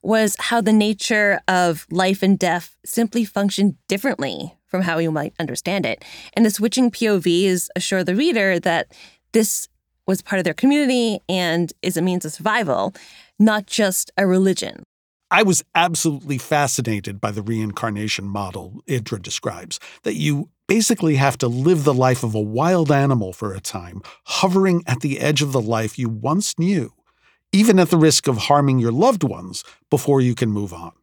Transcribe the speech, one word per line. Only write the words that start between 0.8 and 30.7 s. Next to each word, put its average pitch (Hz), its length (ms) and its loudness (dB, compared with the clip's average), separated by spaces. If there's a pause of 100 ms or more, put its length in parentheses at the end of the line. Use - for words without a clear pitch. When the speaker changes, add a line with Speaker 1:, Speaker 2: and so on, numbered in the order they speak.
Speaker 1:
of 180 440 0
life 185 320 0
and 190 160 4
death 175 440 -2
simply 226 440 -2
function 196 500 0 (120)
differently 175 680 -4 (140)
from 185 120 -4
how 170 160 -2
you 165 140 -2
might 156 280 -4
understand 170 460 -4
it. 113 180 -4 (300)
And 226 140 4
the 214 40 4
switching 240 400 0
P - 180 -4
O 202 100 2
Vs 180 580 0
assure 185 260 -2
the 180 140 -2
reader 214 440 0
that 170 300 -2 (420)
this - 360 0 (380)
was 190 160 -2
part - 160 -4
of 180 60 -2
their - 100 -2
community 254 760 2
and 175 540 -2
is 180 160 -2
a 160 40 0
means 180 220 -2
of 151 80 -8
survival, 170 600 -2 (440)
not 214 280 2
just - 500 -2
a 190 100 2
religion. 185 560 0 (480)
Speaker 2:
I 196 120 4
was 190 220 2 (100)
absolutely 160 640 0
fascinated 120 840 -2
by 104 100 -4
the 104 120 -8
reincarnation 107 840 -4
model 98 600 -8
Indra 113 340 -4
describes, - 580 -10 (240)
that - 120 -4
you 151 360 -2 (160)
basically 208 500 2
have 139 220 2
to 127 100 0
live 139 360 2
the 143 100 4
life 127 280 2
of 110 120 -2
a 107 60 0
wild 147 520 0
animal 135 400 2
for 101 220 -8
a 95 60 -10
time, 87 420 -12 (220)
hovering 185 640 2
at 127 140 -2
the 139 200 -4
edge 143 200 0
of 143 120 -2
the 131 80 2
life 110 380 -2
you 120 100 -2
once 127 500 -4
knew, 170 340 0 (580)
even 202 280 6
at 175 120 6
the 180 60 4
risk 156 320 4
of 107 80 0
harming 139 420 4
your 117 140 0
loved 196 320 2
ones 92 400 -6 (240)
before 139 320 2
you 123 140 2
can 110 160 -2
move 101 220 -6